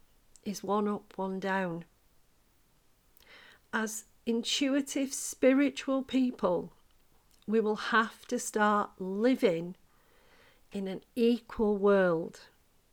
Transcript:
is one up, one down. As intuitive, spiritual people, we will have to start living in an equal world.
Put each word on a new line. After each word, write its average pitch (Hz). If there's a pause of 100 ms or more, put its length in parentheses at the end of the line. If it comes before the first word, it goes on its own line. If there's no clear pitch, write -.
(440)
is 196
one 208
up, -
one 190
down. 185 (1900)
As 220 (220)
intuitive, 269
spiritual 269
people, 214 (760)
we 220
will 214
have -
to 247
start 208
living 190 (960)
in 196
an 190 (160)
equal 233
world. 190 (520)